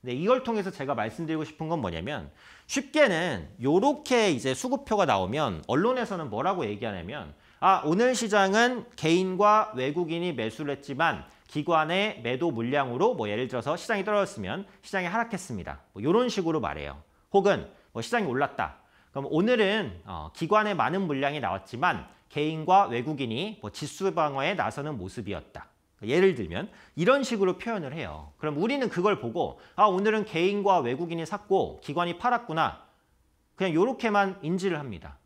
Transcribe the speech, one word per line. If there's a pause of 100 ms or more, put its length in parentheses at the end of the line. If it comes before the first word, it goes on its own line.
네,
이걸
통해서
제가
말씀드리고
싶은
건
뭐냐면, (360)
쉽게는 (120)
요렇게
이제
수급표가
나오면
언론에서는
뭐라고
얘기하냐면, (240)
"아,
오늘
시장은 (100)
개인과
외국인이
매수를
했지만 (220)
기관의
매도
물량으로",
뭐
예를
들어서
시장이
떨어졌으면 (140)
"시장이
하락했습니다." (120)
뭐
요런
식으로
말해요. (300)
혹은 (240)
뭐
시장이
올랐다. (340)
그럼
오늘은,
어,
기관의
많은
물량이
나왔지만 (220)
개인과
외국인이
뭐
지수
방어에
나서는
모습이었다. (340)
예를
들면 (260)
이런
식으로
표현을
해요.
그럼
우리는
그걸
보고 (160)
아,
오늘은
개인과
외국인이
샀고
기관이
팔았구나. (720)
그냥
요렇게만
인지를
합니다.